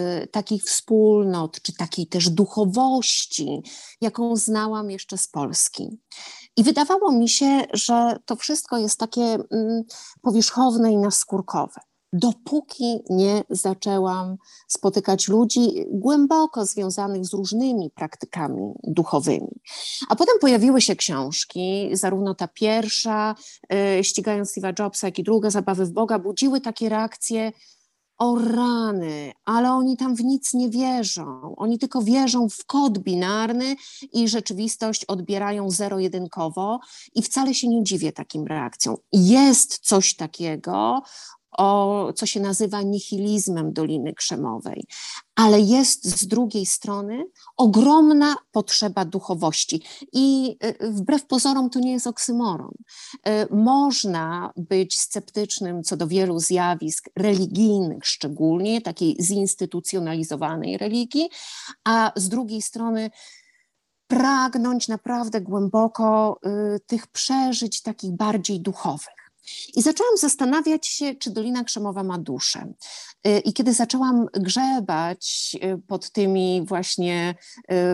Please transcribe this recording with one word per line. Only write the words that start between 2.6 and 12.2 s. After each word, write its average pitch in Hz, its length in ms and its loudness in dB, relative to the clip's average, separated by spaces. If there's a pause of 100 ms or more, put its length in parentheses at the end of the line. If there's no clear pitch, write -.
jaką 233 360 0
znałam 214 540 -2
jeszcze 190 280 -10
z - 100 -4
Polski. - 680 -4 (580)
I 220 80 6
wydawało 311 480 2
mi 233 160 4
się, 277 440 2
że 233 520 2
to 214 120 -6
wszystko 302 420 -4
jest 214 200 -2
takie, 226 240 -2 (280)
mm, 226 340 0 (380)
powierzchowne 226 680 4
i 208 40 6
naskórkowe. 196 840 0 (320)
Dopóki 240 840 -2 (120)